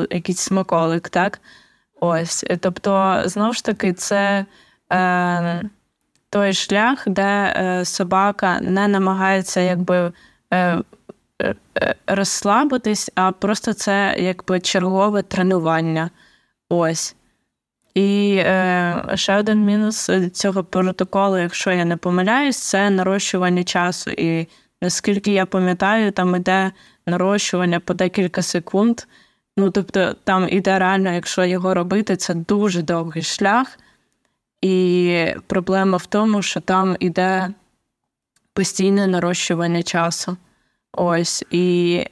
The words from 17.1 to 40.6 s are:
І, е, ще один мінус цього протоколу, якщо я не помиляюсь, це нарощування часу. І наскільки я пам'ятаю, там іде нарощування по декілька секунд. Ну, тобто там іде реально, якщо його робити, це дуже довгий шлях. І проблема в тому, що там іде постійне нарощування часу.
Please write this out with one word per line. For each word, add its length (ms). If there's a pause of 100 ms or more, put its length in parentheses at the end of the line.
І, 440
е, 760
ще 220
один 280
мінус 440 (240)
цього 300
протоколу, 720
якщо 340
я 140
не 120
помиляюсь, 600
це 320
нарощування 760
часу. 480
І 360 (340)
наскільки 500
я 140
пам'ятаю, 640
там 240
іде 360 (360)
нарощування 720
по 140
декілька 480
секунд. 600 (560)
Ну, 140
тобто 420 (100)
там 260
іде 300
реально, 340
якщо 320
його 280
робити, 420
це 180
дуже 480
довгий 420
шлях. 560 (800)
І 640 (200)
проблема 500
в 80
тому, 360
що 180
там 400
іде 500 (1040)
постійне 540
нарощування 760
часу. 540 (640)